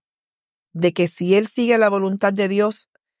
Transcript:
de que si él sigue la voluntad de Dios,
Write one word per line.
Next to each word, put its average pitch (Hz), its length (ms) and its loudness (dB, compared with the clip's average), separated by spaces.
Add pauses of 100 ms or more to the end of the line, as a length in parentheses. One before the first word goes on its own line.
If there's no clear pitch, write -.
(720)
de 170 200 0
que 175 160 0
si 180 280 0
él 214 120 2
sigue 233 300 0
la 220 100 4
voluntad 196 460 -2
de 196 140 0
Dios, 208 420 -2 (320)